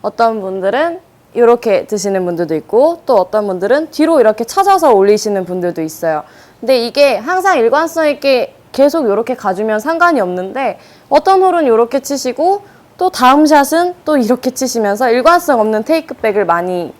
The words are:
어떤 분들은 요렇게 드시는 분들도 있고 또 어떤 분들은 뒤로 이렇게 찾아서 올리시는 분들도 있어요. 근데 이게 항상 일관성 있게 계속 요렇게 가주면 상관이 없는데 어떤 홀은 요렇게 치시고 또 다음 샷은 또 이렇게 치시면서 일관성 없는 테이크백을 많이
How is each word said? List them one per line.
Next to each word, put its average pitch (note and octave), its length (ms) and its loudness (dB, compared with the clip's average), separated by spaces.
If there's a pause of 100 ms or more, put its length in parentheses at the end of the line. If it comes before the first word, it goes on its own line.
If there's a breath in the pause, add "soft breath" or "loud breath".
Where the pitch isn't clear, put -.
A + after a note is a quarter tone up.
어떤 A3 380 -2
분들은 G3+ 580 -4 (340)
요렇게 A#3 520 2
드시는 G3 400 -4
분들도 E3+ 300 -4
있고 D4 500 0
또 B3 100 2
어떤 G3+ 300 0
분들은 G3+ 440 -2
뒤로 D#4+ 300 2
이렇게 G#3+ 240 2
찾아서 F#4 480 2
올리시는 G3+ 540 2
분들도 F3 340 -6
있어요. D#3 440 -4 (360 loud breath)
근데 B3+ 160 0
이게 A#3+ 400 0
항상 F4 420 0
일관성 D4+ 500 0
있게 C4+ 460 -2 (160)
계속 C#4+ 360 2
요렇게 A3+ 280 -2
가주면 G#3+ 460 -4
상관이 E4 400 0
없는데 F#3+ 580 -6 (300 loud breath)
어떤 F#4 340 2
홀은 F4 240 2
요렇게 A#3 340 2
치시고 D#4 640 -4 (360 loud breath)
또 F4+ 100 -2
다음 C#4+ 380 4
샷은 D#4 480 2 (100)
또 D4+ 140 0
이렇게 B3 320 0
치시면서 A#3 600 -2
일관성 C#4+ 480 2
없는 G#3+ 260 0
테이크백을 A#3 600 -2
많이 F3 560 -2